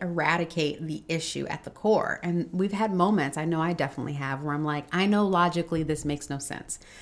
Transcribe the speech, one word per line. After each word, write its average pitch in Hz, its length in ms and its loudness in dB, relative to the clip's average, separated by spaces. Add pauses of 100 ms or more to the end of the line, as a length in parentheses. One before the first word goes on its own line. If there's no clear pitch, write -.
eradicate 165 840 0
the 156 220 -6
issue 160 400 -4
at - 160 -6
the - 80 -12
core. - 500 2
And 175 300 0
we've 190 200 0
had 208 220 0
moments, 175 440 2
I 156 80 -2
know 165 140 0
I 165 140 0
definitely 139 400 -2
have, 139 300 -4
where 147 100 -2
I'm 147 100 -2
like, 147 280 -2
"I 185 160 2
know 208 180 4
logically 170 560 2
this 151 240 -2
makes 147 240 -4
no 139 80 -4
sense. - 400 -10 (240)